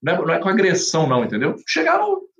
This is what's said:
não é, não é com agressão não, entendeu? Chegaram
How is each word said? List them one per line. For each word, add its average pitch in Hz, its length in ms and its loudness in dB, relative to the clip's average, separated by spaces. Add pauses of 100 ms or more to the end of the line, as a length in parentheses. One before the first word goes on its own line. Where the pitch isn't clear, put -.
não 156 120 0
é, 190 60 0
não 151 140 0
é 170 60 0
com - 80 -2
agressão 185 600 2
não, 123 180 2
entendeu? 120 300 -2 (120)
Chegaram 381 540 0 (180)